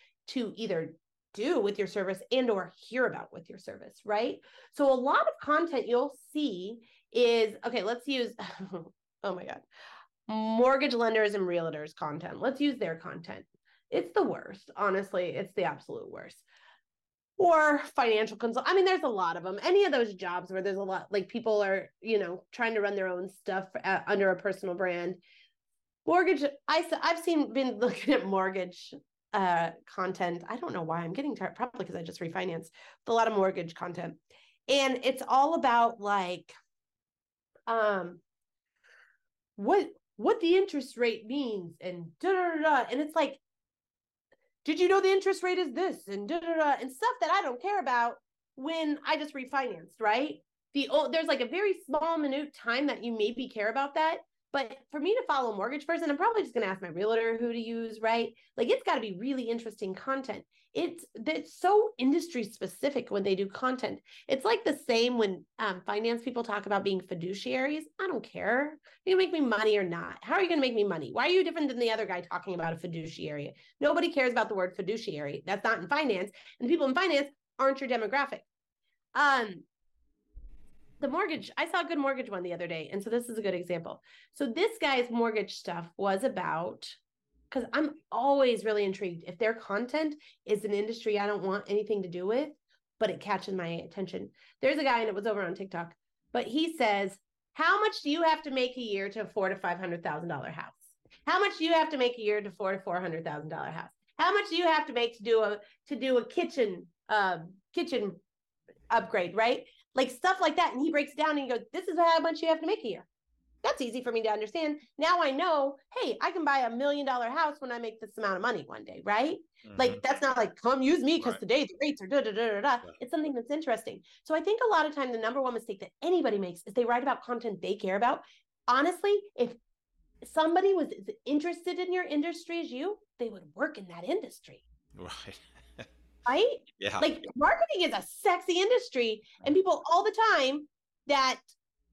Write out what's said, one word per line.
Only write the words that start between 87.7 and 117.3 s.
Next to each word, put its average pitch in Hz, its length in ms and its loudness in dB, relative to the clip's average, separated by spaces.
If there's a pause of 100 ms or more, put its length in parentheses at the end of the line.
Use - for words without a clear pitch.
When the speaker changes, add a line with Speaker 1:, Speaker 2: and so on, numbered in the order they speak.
Speaker 1:
I'm 294 260 -2 (100)
always 247 540 4
really 208 200 2
intrigued 190 420 -4
if 175 120 -10
their 220 160 2
content 254 600 -2 (320)
is 202 180 0
an 208 80 -2
industry 214 460 -2
I 202 80 0
don't 202 160 -2
want 196 280 -2
anything 208 320 0
to 180 60 -6
do 180 180 -6
with, 269 220 0 (500)
but 208 120 2
it 165 100 -8
catches 196 340 -4
my 175 140 -4
attention. 190 640 -8 (320)
There's 285 160 2
a 302 60 0
guy, 247 160 2
and 220 80 0
it 196 60 -2
was 202 120 -4
over 208 160 0
on 170 120 -4
TikTok, 170 400 -8 (380)
but 240 140 -2
he 320 320 -2
says, 202 400 0 (340)
"How 349 280 4
much 427 200 0
do 294 100 -4
you 330 120 0
have 320 200 4
to 302 80 -8
make 254 280 -2
a - 20 -6
year 202 300 -4
to 214 100 -8
afford 190 320 -2
a 196 40 -2
five 180 220 -2
hundred 175 240 -6
thousand 160 280 -4
dollar 147 200 -6
house? - 220 -12 (540)
How 339 140 2
much 403 180 0
do 320 80 0
you 330 80 4
have 320 160 4
to 285 80 -2
make 247 200 2
a 220 40 -10
year 208 180 2
to 202 80 -8
afford 190 280 -2
a 190 40 -12
four 180 200 -4
hundred 165 220 -4
thousand 156 280 -8
dollar 147 200 -6
house? 160 200 -12 (280)
How 349 140 4
much 403 160 2
do 330 80 -2
you 349 80 2
have 311 220 4
to 254 80 -10
make 233 240 0
to 202 40 -18
do 220 200 6
a, 202 180 0 (280)
to 285 80 -4
do 254 200 2
a 233 80 2
kitchen, 214 600 -2 (240)
um, 185 420 0 (220)
kitchen 208 440 -2 (720)
upgrade," 190 460 0
right? 233 300 2 (280)
Like, 262 160 2
stuff 370 320 0
like 320 140 2
that. 330 180 2
And 254 80 -2
he 320 80 2
breaks 294 220 0
it - 40 -18
down 302 140 2
and 294 100 0
he 262 80 -4
goes, 240 240 -4
"This 359 160 -6
is 330 100 0
how 330 220 6
much 330 220 -2
you 330 60 2
have 320 120 2
to 320 60 -6
make 403 180 -2
a 233 40 -6
year." - 200 -10 (540)
That's 539 180 0
easy 240 220 -4
for 247 100 -2
me 226 100 0
to 214 80 2
understand. 294 500 -2 (180)
Now 339 240 4
I 285 100 4
know, 285 440 2 (240)
hey, 311 200 -2
I 359 120 0
can 330 120 -2
buy 277 160 4
a 233 100 0
million 277 360 0
dollar 247 240 -2